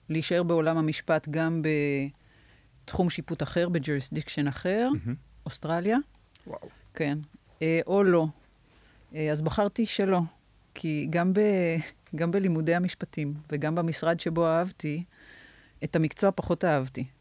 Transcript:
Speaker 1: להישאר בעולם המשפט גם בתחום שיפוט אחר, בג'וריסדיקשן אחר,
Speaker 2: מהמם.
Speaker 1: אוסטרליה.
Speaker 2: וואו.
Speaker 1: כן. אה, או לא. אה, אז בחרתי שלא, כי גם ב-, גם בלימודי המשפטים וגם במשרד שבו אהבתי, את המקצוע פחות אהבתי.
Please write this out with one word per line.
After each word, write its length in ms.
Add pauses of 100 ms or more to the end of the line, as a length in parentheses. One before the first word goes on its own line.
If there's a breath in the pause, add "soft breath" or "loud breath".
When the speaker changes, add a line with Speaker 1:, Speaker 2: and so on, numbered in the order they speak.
Speaker 1:
להישאר 340
בעולם 340
המשפט 520
גם 320 (1200 soft breath)
בתחום 260
שיפוט 340
אחר, 260
בג'וריסדיקשן 800
אחר, 420 (160)
Speaker 2:
מהמם. 100 (300)
Speaker 1:
אוסטרליה. 520 (500)
Speaker 2:
וואו. 220 (240)
Speaker 1:
כן. 240 (440)
אה, 260
או 160
לא. 240 (880 soft breath)
אה, 160
אז 100
בחרתי 440
שלא, 360 (520)
כי 360
גם 240
ב-, 440 (380 loud breath)
גם 160
בלימודי 440
המשפטים 580 (180)
וגם 240
במשרד 440
שבו 280
אהבתי, 560 (800 soft breath)
את 120
המקצוע 400
פחות 300
אהבתי. 400 (160)